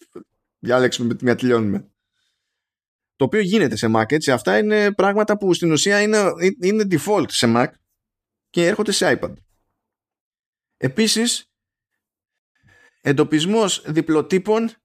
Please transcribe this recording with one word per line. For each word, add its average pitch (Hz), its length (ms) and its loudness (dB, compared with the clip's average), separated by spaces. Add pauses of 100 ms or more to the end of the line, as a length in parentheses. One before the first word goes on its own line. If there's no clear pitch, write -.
(580)
διαλέξουμε 123 500 0
με 110 60 -2
τη 98 100 -8
μία 120 100 4
τελειώνουμε. 110 540 -2 (1300)
Το 139 80 0
οποίο 202 160 0
γίνεται 180 360 0
σε 110 180 -2
Mac, 110 180 0
έτσι. 156 200 0
Αυτά 185 260 0
είναι 208 360 0
πράγματα 202 420 0
που 196 180 0
στην 170 180 0
ουσία 202 300 2
είναι, 214 200 2 (400)
είναι 208 280 0
default 180 380 0
σε - 280 0
Mac 123 100 2 (840)
και 170 160 0
έρχονται 208 260 -2
σε 151 280 0
iPad. - 120 -8 (1400)
Επίσης, 214 760 -2 (1500)
εντοπισμός 156 840 0
διπλοτύπων 175 840 0 (140)